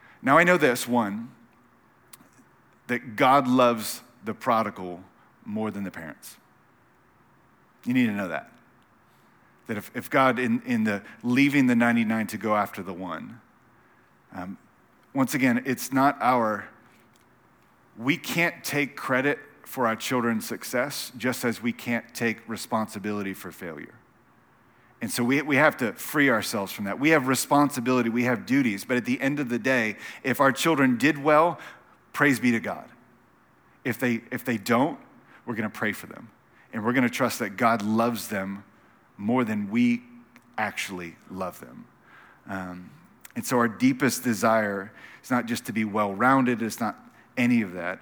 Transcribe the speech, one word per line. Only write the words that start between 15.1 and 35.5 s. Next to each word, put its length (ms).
once 200
again, 320
it's 260
not 300
our, 460
we 180
can't 480
take 320
credit 440
for 240
our 80
children's 500
success, 720
just 280
as 180
we 80
can't 420
take 340
responsibility 840
for 180
failure. 440
And 100
so 120
we, 180
we 160
have 200
to 160
free 360
ourselves 420
from 140
that. 140
We 120
have 160
responsibility, 840
we 140
have 220
duties, 380
but 140
at 80
the 160
end 180
of 80
the 120
day, 380
if 160
our 120
children 460
did 260
well, 360
praise 260
be 120
to 80
God. 300
If 160
they, 220
if 120
they 140
don't, 420
we're 80